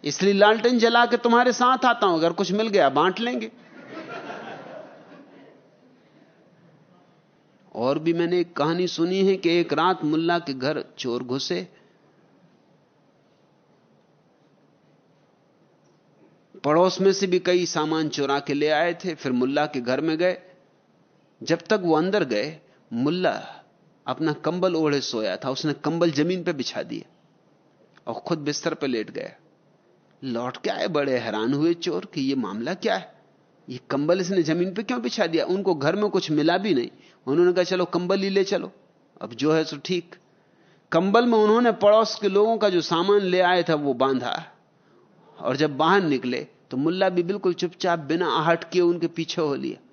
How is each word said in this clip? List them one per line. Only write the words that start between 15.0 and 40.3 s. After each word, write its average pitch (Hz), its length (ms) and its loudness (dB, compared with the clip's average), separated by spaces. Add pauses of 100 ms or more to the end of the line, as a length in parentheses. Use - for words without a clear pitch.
पड़ोस 180 360 2
में 196 120 4
से 190 140 -2
भी 180 120 2
कई 180 280 2
सामान 156 420 -2
चुरा 143 320 -2
के 143 140 -4
ले 151 140 0
आए 165 260 0
थे। 170 200 -8
फिर 139 180 -6
मुल्ला 135 340 0
के 139 140 -6
घर 123 200 -2
में 160 180 -2
गए। 180 240 0 (1000)
जब 156 180 -2
तक 214 220 0
वो 165 140 4
अंदर 185 280 2
गए, 131 360 -4 (320)
मुल्ला 139 680 -2 (440)
अपना 151 260 -2
कंबल 175 440 -2
ओढ़े 147 240 0
सोया 107 360 -4
था, 120 140 -6
उसने 143 220 -4
कंबल 165 380 0
जमीन 165 340 -2
पे 175 80 -4
बिछा 131 300 -6
दिया 113 300 -12 (960)
और - 140 -8
खुद 165 180 -4
बिस्तर 147 360 -6
पे 147 120 -6
लेट 113 240 -4
गया। - 200 -10 (960)
लौट 123 320 -6
के - 140 -4
आए, 165 180 -2
बड़े 139 300 0
हैरान 113 360 -2
हुए 160 200 2
चोर 170 300 -6
कि 165 160 -10
"ये 135 140 0
मामला 117 400 -4
क्या 196 220 -2
है, - 260 -12 (460)
ये 123 120 -10 (100)
कंबल 156 300 0
इसने 180 220 0
जमीन 175 320 0
पे 220 80 -4
क्यों 247 200 -4
बिछा 226 240 -2
दिया?" 160 180 0
उनको 185 300 0
घर 151 220 0
में 208 140 0
कुछ 175 200 -2
मिला 156 280 2
भी 196 160 0
नहीं। 123 140 0 (380)
उन्होंने 175 260 4
कहा, 180 120 2
"चलो 180 200 0
कंबल 180 360 -2
ही 190 80 0
ले 196 160 2
चलो, 190 280 -4 (500)
अब 107 80 -12
जो 131 220 0
है 160 120 2
सो 151 120 -8
ठीक।" 175 400 -6 (760)